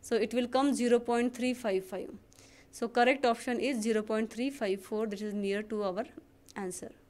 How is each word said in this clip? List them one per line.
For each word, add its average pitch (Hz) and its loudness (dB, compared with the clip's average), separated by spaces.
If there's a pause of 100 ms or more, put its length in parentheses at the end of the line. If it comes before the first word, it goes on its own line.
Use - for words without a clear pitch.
So - 0
it 214 0
will 247 2
come 269 4
zero 240 4
point 240 0
three 254 0
five 190 -2
five. - -8 (640)
So - -6
correct 247 4
option 233 2
is 247 0
zero 214 2
point 220 -2
three 247 -2
five 202 -2
four, 220 -4
that 202 -6
is 214 -4
near 202 -2
to 214 -4
our 196 -2 (500)
answer. 185 -8 (180)